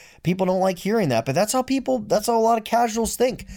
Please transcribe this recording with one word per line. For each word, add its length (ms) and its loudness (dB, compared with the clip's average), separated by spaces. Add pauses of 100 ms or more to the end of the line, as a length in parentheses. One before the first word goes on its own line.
(220)
People 220 0
don't 160 2
like 180 0
hearing 300 0
that, 160 2
but 100 -2
that's 200 0
how 80 2
people, 380 -2
that's 260 0
how 120 2
a 20 4
lot 180 4
of 60 -6
casuals 520 0
think. 300 -2 (100)